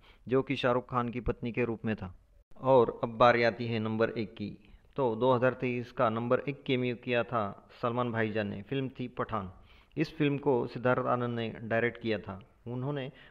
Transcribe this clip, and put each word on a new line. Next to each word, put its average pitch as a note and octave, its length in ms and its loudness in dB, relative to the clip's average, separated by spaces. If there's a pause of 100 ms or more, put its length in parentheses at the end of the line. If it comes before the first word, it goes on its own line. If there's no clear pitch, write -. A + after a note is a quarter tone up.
(280)
जो C3 140 4
कि C3 140 -2
शाहरुख B2 360 0
खान A#2+ 180 0
की A#2+ 100 -6
पत्नी A#2 320 -4
के B2 120 0
रूप A2+ 220 -4
में A2 100 0
था। F#2 200 -12 (460)
और C3 420 4
अब A#2+ 60 -4
बारी A#2+ 340 6
आती A#2 240 2
है A#2 120 0
नंबर A2 300 2
एक A2 240 -6
की। G#2 240 -10 (380)
तो B2 200 0
दो B2+ 180 4
हज़ार B2 200 4
तेईस B2 380 -4
का B2 180 2
नंबर A#2+ 300 2
एक - 240 -6
कैमियो B2 320 0
किया A#2+ 280 0
था G#2+ 460 -4 (120)
सलमान A#2+ 300 -2
भाईजान A2 360 0
ने, G2+ 140 -8
फिल्म C3+ 280 -4
थी B2+ 180 -8
पठान। G#2+ 440 -6 (460)
इस - 180 -4
फिल्म C#3+ 220 2
को B2+ 300 2
सिद्धार्थ B2 380 0
आनंद A#2+ 340 0
ने A2+ 240 -4
डायरेक्ट A2+ 380 0
किया A2 180 0
था। F#2+ 220 -12 (260)
उन्होंने C3 440 -6 (200)